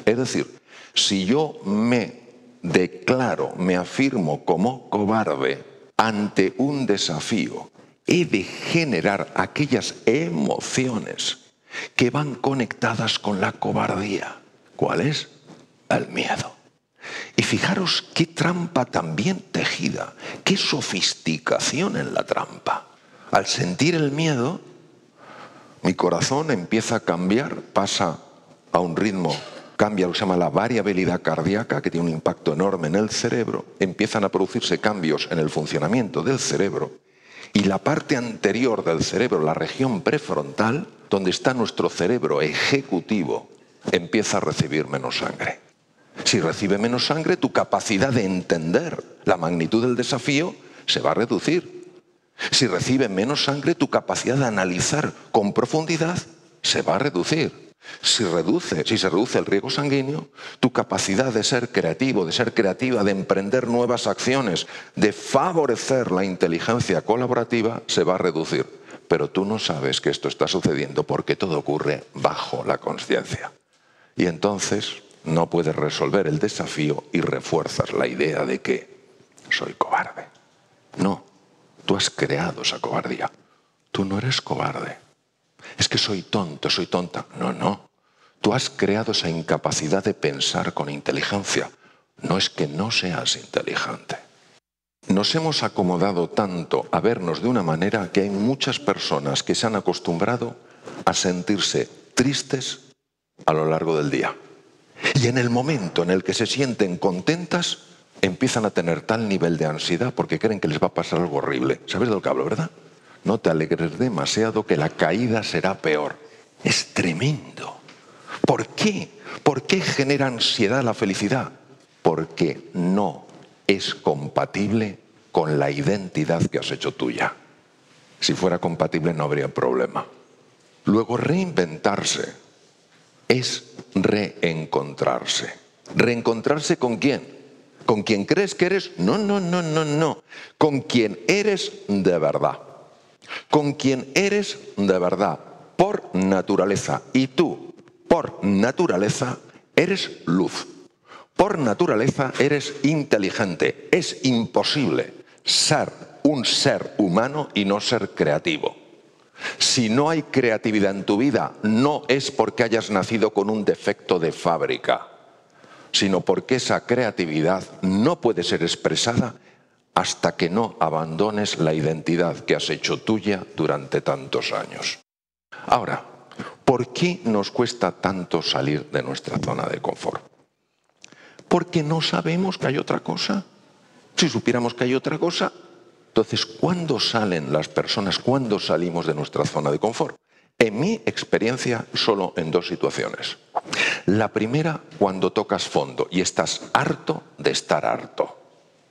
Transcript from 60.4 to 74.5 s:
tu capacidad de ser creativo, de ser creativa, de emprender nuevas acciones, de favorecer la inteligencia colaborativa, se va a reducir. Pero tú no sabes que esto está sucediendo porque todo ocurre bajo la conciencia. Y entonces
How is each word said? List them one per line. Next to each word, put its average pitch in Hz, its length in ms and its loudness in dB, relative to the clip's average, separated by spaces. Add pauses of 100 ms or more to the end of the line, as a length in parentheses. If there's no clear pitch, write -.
tu 127 120 4
capacidad 107 600 0
de 107 120 2
ser 120 260 0
creativo, 95 560 0
de 80 60 -4
ser 110 240 0
creativa, 107 480 2
de 101 80 4
emprender 98 560 0
nuevas 120 400 0
acciones, 113 580 0 (300)
de 101 180 2
favorecer 139 1000 2
la 92 140 2
inteligencia 90 800 0
colaborativa, 117 840 0
se - 180 2
va 90 120 2
a - 20 -2
reducir. 82 480 0 (420)
Pero 87 220 2
tú 98 160 0
no 107 140 -2
sabes 69 420 -2
que 73 80 0
esto 71 180 -4
está 73 200 -2
sucediendo 73 560 0
porque 73 320 -2
todo 80 240 -2
ocurre 73 460 -2 (100)
bajo - 500 -4
la 71 140 0
conciencia. - 720 -4 (640)
Y - 100 2
entonces 98 800 -2 (220)